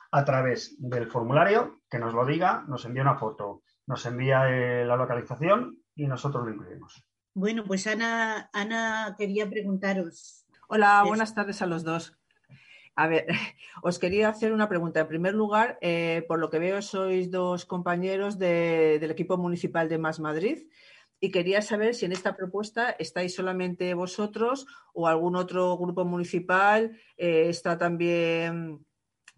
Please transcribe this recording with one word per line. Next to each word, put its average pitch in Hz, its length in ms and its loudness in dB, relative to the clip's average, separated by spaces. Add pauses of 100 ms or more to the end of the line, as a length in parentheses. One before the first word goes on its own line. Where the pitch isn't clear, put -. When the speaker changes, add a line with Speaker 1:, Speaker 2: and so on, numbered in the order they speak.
(120)
Speaker 1:
a 143 120 4
través 131 540 0
del 123 300 -6
formulario, 156 840 2
que 127 80 -4
nos 113 160 -4
lo 120 100 2
diga, 175 440 0
nos 127 160 -8
envía 123 180 -4
una 135 160 4
foto, 107 440 -8 (240)
nos 123 200 -6
envía, 131 420 2
eh, 123 360 0
la 120 120 2
localización 127 840 0 (180)
y 147 100 -4
nosotros 131 400 -4
lo 110 60 -6
incluimos. 92 520 -16 (300)
Speaker 2:
Bueno, 214 300 -2
pues 190 220 -4
Ana, 220 640 -2
Ana 220 680 -4
quería 202 320 -2
preguntaros. 196 960 -4 (220)
Speaker 3:
Hola, 202 340 6
Speaker 2:
Es- 202 60 4
Speaker 3:
buenas 214 260 0
tardes 202 260 -4
a 190 60 0
los 165 180 -2
dos. 165 320 -6 (800)
A 156 140 2
ver, 160 200 2
<laughs> - 280 -4 (260)
os 175 160 0
quería 202 320 2
hacer 220 220 0
una 214 180 4
pregunta. 165 300 2
En 156 80 0
primer 170 260 0
lugar, 214 480 2
eh, 170 460 0
por 165 100 0
lo 160 100 0
que 160 100 0
veo, 185 220 2
sois 190 500 0
dos 180 360 -2
compañeros 185 720 -2
de, 170 600 4
del 160 100 -2
equipo 170 260 -2
municipal 175 540 -2
de 160 80 0
Más 160 200 -4
Madrid 160 500 -4 (520)
y 190 100 -2
quería 185 300 2
saber 220 340 0
si 220 120 -4
en 175 60 -4
esta 190 240 -4
propuesta 208 540 -4
estáis 180 440 -6
solamente 185 580 -2
vosotros 208 720 -2 (280)
o 170 120 -2
algún 165 300 2
otro 180 400 0
grupo 175 300 -2
municipal, 190 920 2 (200)
eh, 165 320 4
está 170 260 -2
también 170 1120 0 (520)